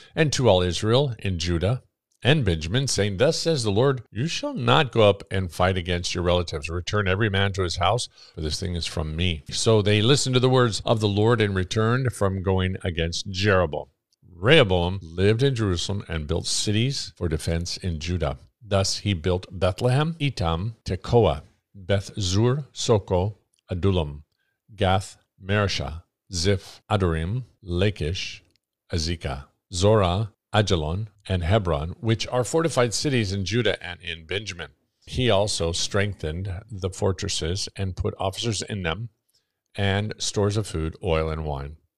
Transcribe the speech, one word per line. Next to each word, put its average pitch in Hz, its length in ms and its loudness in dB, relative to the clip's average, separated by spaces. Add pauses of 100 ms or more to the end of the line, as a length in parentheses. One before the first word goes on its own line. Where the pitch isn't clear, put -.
(160)
and 156 180 2
to 123 160 4
all 92 140 6
Israel 113 560 2
in 95 180 -2
Judah 87 460 0 (400)
and 135 220 4
Benjamin, 90 420 0
saying, 101 300 0
'Thus 151 200 4
says 160 240 0
the 110 100 0
Lord, 127 380 2
you 110 160 -4
shall 285 280 -4
not 135 380 2
go 110 160 6
up 101 220 4
and 95 220 -2
fight 92 260 2
against 87 380 -2
your 90 80 -2
relatives. 87 460 0
Return 98 380 -2
every 101 220 0
man 98 240 0
to 98 80 -4
his 85 140 -2
house, 98 320 0 (260)
for 78 80 -10
this 78 180 -4
thing 87 160 -4
is 85 120 -4
from 78 280 -4
me.'" 85 360 -2
So 110 300 4
they 104 200 4
listened 131 320 2
to 123 60 4
the 127 100 4
words 123 360 2
of 113 160 2
the 107 80 2
Lord 107 300 4
and 101 140 2
returned 113 600 0
from 98 280 -2
going 92 420 0
against 85 460 -4
Jeroboam. 92 600 2 (380)
Rehoboam 95 760 4
lived 95 400 2
in 139 100 2
Jerusalem 101 540 -2
and 80 180 -4
built 85 220 -2
cities 113 720 -2
for 87 100 -4
defense 82 500 -2
in 85 220 -4
Judah. 82 400 -4 (200)
Thus 101 400 0
he 104 140 0
built 90 380 -2
Bethlehem, 127 680 0
Etam, 101 640 -2
Tekoa, 95 600 2 (320)
Beth 98 420 -2
Zur, 113 540 0
Soko, 101 680 0 (320)
Adullam, 85 540 0 (520)
Gath, 95 420 0 (220)
Maresha, 92 640 -2 (280)
Ziph, 95 580 -2
Adorim, 95 540 0 (180)
Lachish, 90 800 -4 (500)
Azekah, 78 540 -4 (280)
Zorah, 101 580 4 (220)
Ajalon, 95 560 0 (180)
and 92 160 0
Hebron, 85 560 0
which 113 280 -2
are 123 180 -2
fortified 135 480 0
cities 120 400 0
in 101 100 -2
Judah 104 420 0
and 90 160 -10
in 82 240 -12
Benjamin. 90 440 -8 (360)
He 127 240 -2
also 95 440 2
strengthened 98 760 -4 (220)
the 95 180 -6
fortresses 98 840 -4
and 95 220 -6
put - 200 -4
officers 98 440 -4
in 101 220 -8
them, 92 260 -4 (640)
and 101 420 0
stores 101 380 0
of 107 120 -2
food, 80 360 -4
oil, 80 260 2
and 78 140 -4
wine. 73 320 -6 (220)